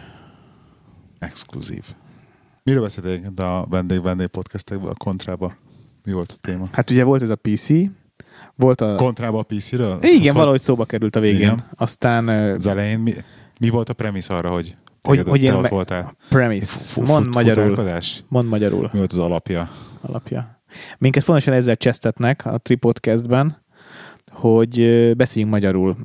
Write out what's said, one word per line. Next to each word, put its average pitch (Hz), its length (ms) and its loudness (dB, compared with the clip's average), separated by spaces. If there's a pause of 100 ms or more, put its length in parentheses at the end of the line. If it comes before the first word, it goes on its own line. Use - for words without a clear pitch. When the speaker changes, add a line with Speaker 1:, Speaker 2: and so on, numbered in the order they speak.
(1200)
Speaker 1:
Exkluzív. - 680 -14 (800)
Miről 131 200 2
beszéltél 98 300 -6
egyébként 92 280 -8
a 90 300 -2
vendég-vendég 90 560 -2
podcastekben, 95 640 -10
a - 40 -8
Kontrába? 92 600 -6 (500)
Mi 101 80 -6
volt 90 200 -6
a - 80 -20
téma? 92 320 -8
Speaker 2:
Hát - 180 -4
ugye 127 140 2
volt 135 180 2
ez 113 80 -4
a 107 60 -2
P - 200 -8
C, - 120 -6 (880)
volt 127 240 2
a 107 140 0
Speaker 1:
Kontrába 113 440 -2
a 110 40 -4
P 107 180 -10
C-ről? 107 400 -4
Speaker 2:
Igen, 330 180 6
Speaker 1:
Szóval 143 140 6
Speaker 2:
valahogy 143 280 4
szóba 117 240 0
került 110 320 -2
a 113 40 2
végén. 104 200 4
Speaker 1:
Igen. 113 240 2 (100)
Speaker 2:
Aztán, 117 540 0
ö, 107 260 0
Speaker 1:
Az 90 120 -4
elején 101 320 0
mi, 113 140 0 (480)
mi 117 80 2
volt 117 200 0
a 123 40 -6
premisz 101 380 -6
arra, 87 220 -2
hogy 87 240 -6 (260)
Speaker 2:
Hogy, 139 200 4
Speaker 1:
te, - 80 -4
Speaker 2:
hogy 139 100 4
Speaker 1:
te 131 60 4
Speaker 2:
én 131 80 4
Speaker 1:
ott - 80 2
Speaker 2:
me-, 123 60 0
Speaker 1:
voltál? 92 480 -4 (120)
Speaker 2:
premise. 113 440 2
Speaker 1:
Fu-, - 280 -8
fu-, 120 120 0
Speaker 2:
Mondd 151 120 4
Speaker 1:
fut-, 123 100 -4
Speaker 2:
magyarul. 113 340 4
Speaker 1:
futárkodás? 95 600 -4
Speaker 2:
Mondd 123 180 0
magyarul. 101 460 0
Speaker 1:
Mi 104 60 -2
volt 95 140 0
az 87 60 -2
alapja? 85 520 -2 (300)
Speaker 2:
Alapja. - 600 -10 (360)
Minket 135 240 2
fontosan 143 320 2
ezzel 123 220 2
csesztetnek 120 680 -2
a 117 120 -4
Tripodcastben, 120 1040 0 (720)
hogy, 117 480 2
ö, 117 360 6
beszéljünk 113 380 0
magyarul. 95 500 2